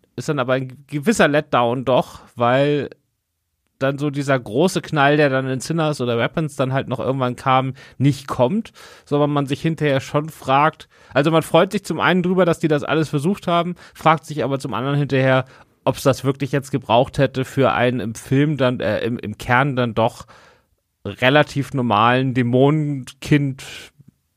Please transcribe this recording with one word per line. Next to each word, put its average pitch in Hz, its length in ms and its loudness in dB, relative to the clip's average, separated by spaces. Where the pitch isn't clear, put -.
ist 123 140 -8
dann 147 80 -2
aber 127 160 0
ein 131 320 -8
gewisser 156 420 2
Letdown 131 560 0
doch, 131 360 0
weil 131 520 2
dann 139 180 0
so 147 120 -2
dieser 139 280 0
große 139 440 0
Knall, 147 340 2
der 151 140 4
dann 131 180 -2
in 131 120 -4
Sinners 156 400 -2
oder 120 180 -2
Weapons 147 360 -4
dann 131 180 -2
halt 131 140 -2
noch 123 140 -6
irgendwann 127 340 -2
kam, 131 400 0
nicht 139 300 0
kommt, 170 440 -2
sondern 143 260 0
man 143 160 0
sich 139 140 -4
hinterher 151 400 0
schon 151 280 -4
fragt, 143 600 0
also 143 200 2
man 160 100 4
freut 180 300 2
sich 208 120 -4
zum 160 140 -6
einen 165 240 2
drüber, 180 220 2
dass 170 160 0
die 165 80 0
das 147 160 0
alles 156 240 0
versucht 151 400 -2
haben, 175 260 0
fragt 160 320 2
sich 147 180 -6
aber 135 160 -2
zum 131 140 -10
anderen 135 220 -2
hinterher, 131 480 2
ob's - 180 -2
das 135 220 2
wirklich 135 280 -2
jetzt 139 180 -4
gebraucht 120 480 0
hätte 131 260 0
für 127 280 0
einen 123 280 0
im 110 140 -8
Film 143 420 0
dann, 127 240 0
äh, 104 200 -2
im, 117 180 -4
im 107 200 -10
Kern 127 380 0
dann 120 180 -2
doch - 320 -2
relativ 135 680 0
normalen 123 640 0
Dämonenkind, 139 1300 0